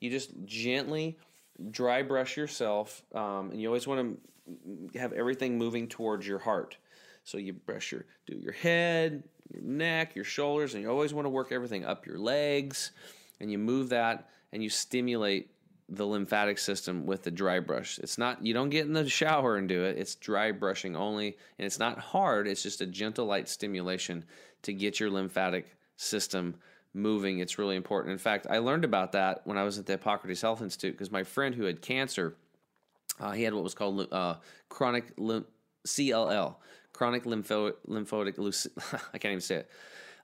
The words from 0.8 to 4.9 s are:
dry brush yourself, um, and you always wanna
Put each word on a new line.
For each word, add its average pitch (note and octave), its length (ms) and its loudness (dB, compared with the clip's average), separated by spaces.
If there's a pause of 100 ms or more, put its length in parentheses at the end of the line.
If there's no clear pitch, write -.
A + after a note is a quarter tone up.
dry B2 320 2
brush C3 340 0
yourself, A2 640 -2 (120)
um, G2+ 360 -2
and A2 100 -6
you A2 60 -2
always A#2+ 200 0
wanna C3 260 0 (840)